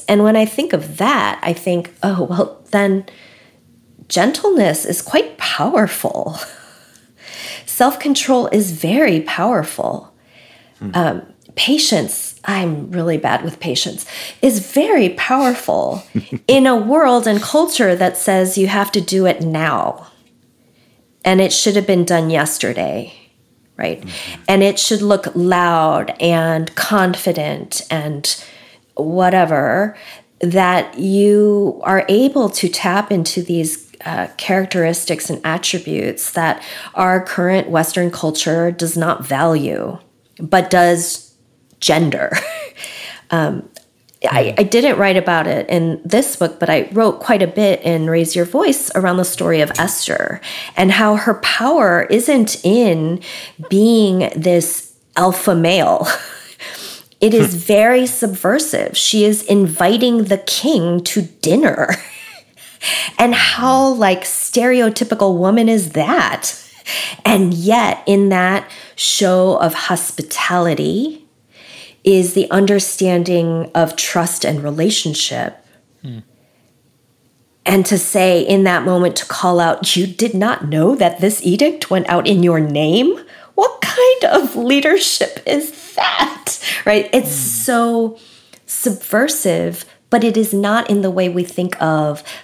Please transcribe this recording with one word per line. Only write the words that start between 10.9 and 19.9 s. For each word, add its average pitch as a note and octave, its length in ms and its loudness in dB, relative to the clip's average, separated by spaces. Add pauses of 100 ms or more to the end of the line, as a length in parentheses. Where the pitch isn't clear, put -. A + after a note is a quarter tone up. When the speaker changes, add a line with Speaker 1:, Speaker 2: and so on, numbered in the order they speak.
Speaker 1:
Um, E3 280 -2 (340)
patience, - 880 -2
I'm F3 460 -4
really E3+ 260 -2
bad B2+ 260 -2
with D#3+ 160 -10
patience, - 460 -6 (360)
is A#3+ 180 2 (140)
very D4 360 2
powerful A#3+ 960 -2 (220)
Speaker 2:
<laughs> - 220 -8
Speaker 1:
in C4+ 200 6
a B3+ 80 4
world B3 520 2
and G#3 140 0
culture C#4 540 2
that F3+ 220 0
says F#3+ 400 0
you F#3+ 100 2
have G3+ 240 -2
to G#3 100 0
do F#3+ 240 0
it F3 160 0
now. D#3 640 -2 (1200)